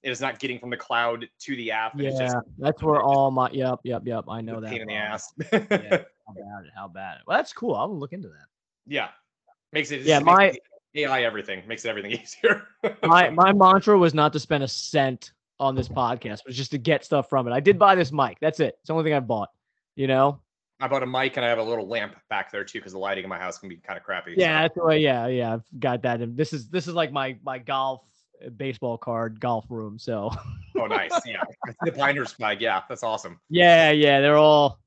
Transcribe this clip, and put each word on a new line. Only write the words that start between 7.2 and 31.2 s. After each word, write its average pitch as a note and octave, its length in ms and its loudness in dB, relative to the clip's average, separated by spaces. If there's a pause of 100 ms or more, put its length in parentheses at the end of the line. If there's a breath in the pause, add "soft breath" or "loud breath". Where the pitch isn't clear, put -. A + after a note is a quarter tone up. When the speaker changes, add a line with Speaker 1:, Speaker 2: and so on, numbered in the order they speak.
Speaker 2:
Well, F#3+ 120 -2
that's - 140 -4
cool. A3+ 240 -6
I'll E3 220 -4
look C#3+ 160 -12
into F3 160 -14
that. D2+ 160 -20 (400)
Speaker 1:
Yeah. B2+ 240 -6 (640)
Makes D3 200 -6
it, C3+ 120 -8
Speaker 2:
Yeah, D3 160 6
Speaker 1:
just D3 60 0
makes F3 120 8
Speaker 2:
my G3 80 10
Speaker 1:
it F3+ 160 2 (340)
A D3 100 -2
I C3 180 0
everything. G#2 440 -4
Makes A2+ 180 -10
everything G#2 260 -6
<laughs> B2+ 120 -6
easier. - 440 -2 (360)
Speaker 2:
my, F3 260 8
my F3+ 220 6
mantra G3 460 6
was E3+ 160 6
not D3+ 200 4
to D3+ 60 -2
spend C#3+ 240 -2
a C3 40 -4
cent - 640 -2 (280)
on C3+ 160 0
this C3 140 -4
podcast, A#2+ 560 -4
but B2+ 80 -14
just B2+ 180 -8
to D3 60 -6
get C#3+ 260 0
stuff C#3+ 260 -2
from B2+ 180 0
it. A#2+ 40 -4
I B2+ 80 0
did F#3 200 4
buy G3 160 6
this D#3+ 160 0
mic. C#3 280 -2
That's D#3 220 -2
it. C#3 180 -2
It's - 80 -20
the D#3+ 60 -4
only D#3+ 100 -2
thing D3+ 100 0
I've C3 140 -2
bought, G#2+ 220 -4 (460)
you C3+ 120 -4
know? C3+ 320 2 (400)
Speaker 1:
I C3+ 80 -6
bought C3 160 -2
a B2+ 40 -6
mic C3 300 -2
and B2 80 -2
I A#2+ 40 2
have A#2 100 2
a A2+ 40 -2
little A2 240 -4
lamp G#2+ 280 -6 (140)
back G2+ 220 -6
there G2+ 120 -8
too, G#2+ 180 -12
'cause F#2+ 120 -18
the F#2+ 60 -12
lighting F#2+ 260 -6
in F#2+ 40 -12
my F#2 100 -8
house F2+ 180 -10
can G2+ 120 -18
be E2+ 80 -16
kinda - 240 -14
crappy, G2 360 -10
Speaker 2:
Yeah, D#3+ 220 2
Speaker 1:
so. - 40 2
Speaker 2:
that's D#3+ 140 -2
why, D#3+ 180 2
yeah, C3 320 0
yeah, A#2+ 280 -2
I've A#2 80 -10 (160)
got B2 240 -2
that. A#2+ 180 -2
And A#2+ 160 -8
this D3+ 160 -4
is, B2 160 -12
this E3+ 180 -6
is, F3 60 -10
like, D#3+ 180 -2
my, C3+ 320 -8
my C3 160 -10
golf, C3+ 440 -6 (420)
uh, C3 40 -14
baseball A#2+ 480 -8
card, A2+ 440 -6
golf A#2 280 -4
room, A2 300 -12
so. A2 360 -6
<laughs> - 400 -14
Speaker 1:
Oh, F#4+ 120 -2
nice. - 240 -4 (140)